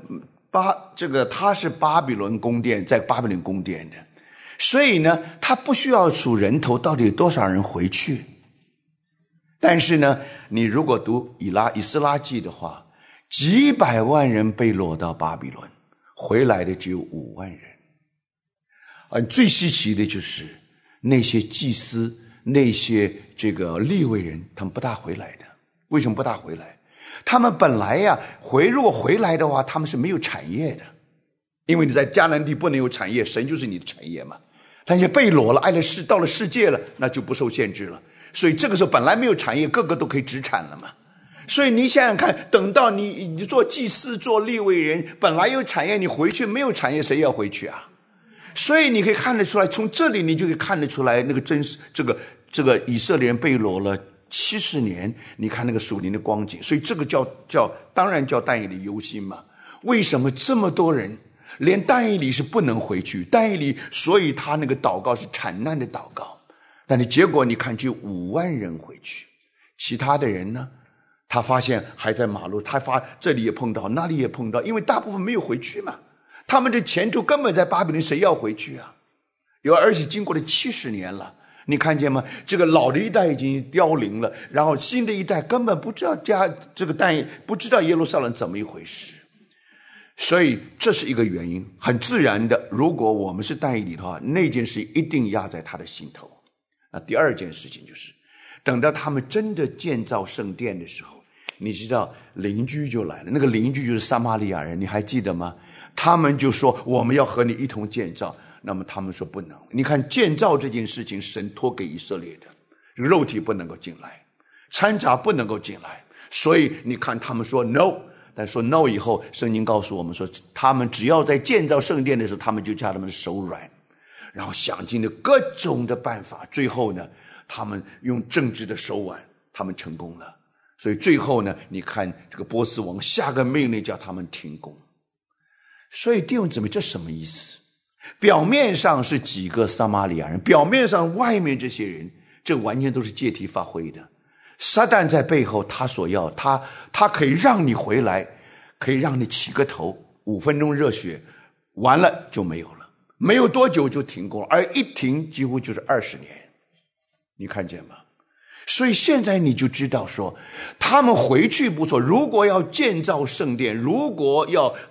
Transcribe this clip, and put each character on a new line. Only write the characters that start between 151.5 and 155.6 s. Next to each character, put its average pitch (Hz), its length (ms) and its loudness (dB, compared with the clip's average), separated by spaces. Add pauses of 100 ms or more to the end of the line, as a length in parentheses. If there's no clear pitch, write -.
完 127 240 4
了 - 320 2
就 101 140 -4
没 82 160 -6
有 82 160 -14
了， - 120 -20 (300)
没 196 160 4
有 247 140 6
多 254 200 4
久 160 220 2
就 139 140 -4
停 - 260 -10
工 107 120 -8
了， - 100 -10
而 175 120 6 (100)
一 269 100 0
停 151 480 -2
几 135 120 -6
乎 127 160 -2
就 117 140 -8